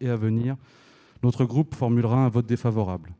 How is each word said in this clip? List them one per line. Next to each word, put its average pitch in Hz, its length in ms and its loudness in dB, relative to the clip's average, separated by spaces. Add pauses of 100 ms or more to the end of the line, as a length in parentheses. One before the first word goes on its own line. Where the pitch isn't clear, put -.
et 131 80 -4
à 120 80 0
venir. 113 400 0 (640)
Notre 123 220 2
groupe 131 280 0
formulera 120 440 2
un 131 120 4
vote 117 160 0
défavorable. 104 760 -2